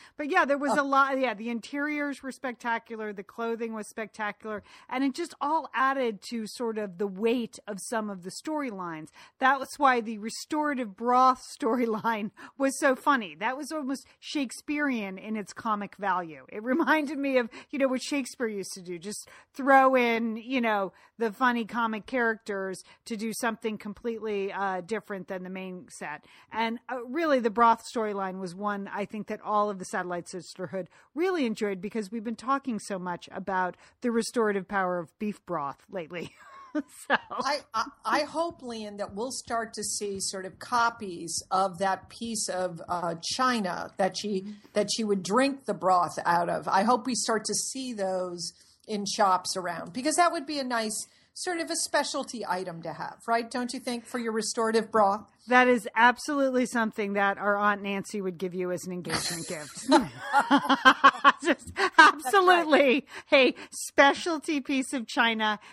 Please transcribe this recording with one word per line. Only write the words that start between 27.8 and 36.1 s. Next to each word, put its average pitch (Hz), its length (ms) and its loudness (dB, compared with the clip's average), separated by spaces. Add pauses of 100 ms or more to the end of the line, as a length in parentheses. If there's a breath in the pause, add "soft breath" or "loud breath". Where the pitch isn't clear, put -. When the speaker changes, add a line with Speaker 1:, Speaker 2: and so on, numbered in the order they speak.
Speaker 1:
storyline 196 460 -4
was 180 140 -8
one 202 400 -4
I 202 120 -4
think 208 220 -10
that 214 140 -8
all 208 280 2
of 196 100 -6
the 185 60 -8
Satellite 180 440 -4
Sisterhood 180 580 -8 (280 soft breath)
really 339 300 0
enjoyed, 208 360 -2
because 208 300 -6
we've 226 120 -8
been 226 120 -6
talking 247 440 -2
so 196 200 -6
much 175 320 -6
about 185 440 -2 (260 soft breath)
the 240 100 0
restorative 214 560 0
power 180 320 0
of 160 200 -12
beef 208 260 -6
broth 147 440 -6
lately. 165 500 -10